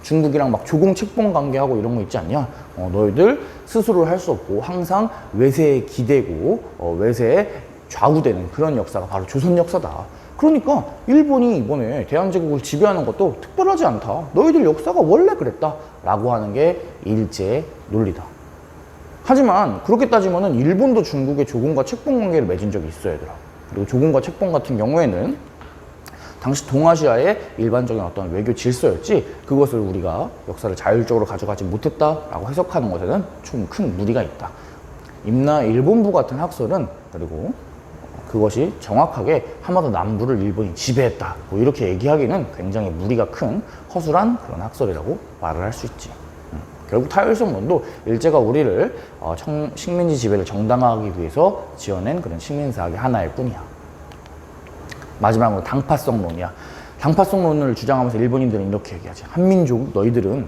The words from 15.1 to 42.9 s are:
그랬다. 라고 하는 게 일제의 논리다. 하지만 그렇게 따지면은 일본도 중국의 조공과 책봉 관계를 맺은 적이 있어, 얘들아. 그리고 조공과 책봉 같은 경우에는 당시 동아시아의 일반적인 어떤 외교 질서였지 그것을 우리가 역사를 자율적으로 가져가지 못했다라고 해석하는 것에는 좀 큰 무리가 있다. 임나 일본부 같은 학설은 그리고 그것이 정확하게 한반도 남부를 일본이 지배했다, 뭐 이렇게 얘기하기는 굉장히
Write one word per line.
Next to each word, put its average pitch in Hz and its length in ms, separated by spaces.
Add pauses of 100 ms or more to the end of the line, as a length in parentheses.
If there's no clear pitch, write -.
그랬다. 151 400 (280)
라고 107 300
하는 107 200
게 160 280 (220)
일제의 107 600 (240)
논리다. 107 340 (1040)
하지만 196 560
그렇게 233 240
따지면은 190 460
일본도 190 480
중국의 143 460
조공과 135 360
책봉 247 360
관계를 165 280
맺은 90 220
적이 92 200
있어, 85 200
얘들아. 76 220 (400)
그리고 101 160
조공과 156 340
책봉 175 300
같은 135 260
경우에는 123 580 (1040)
당시 139 280
동아시아의 151 720 (180)
일반적인 113 460
어떤 87 280
외교 104 220
질서였지 127 720 (220)
그것을 139 320
우리가 92 500 (180)
역사를 92 280
자율적으로 110 500
가져가지 101 380
못했다라고 147 880
해석하는 147 420
것에는 92 320 (180)
좀 117 260
큰 117 300
무리가 110 240
있다. - 280 (760)
임나 135 380
일본부 160 480
같은 147 260
학설은 151 500 (240)
그리고 82 400 (800)
그것이 107 500
정확하게 143 640 (200)
한반도 180 260
남부를 107 500
일본이 98 360
지배했다, 120 600 (140)
뭐 98 100
이렇게 123 280
얘기하기는 135 580 (100)
굉장히 95 360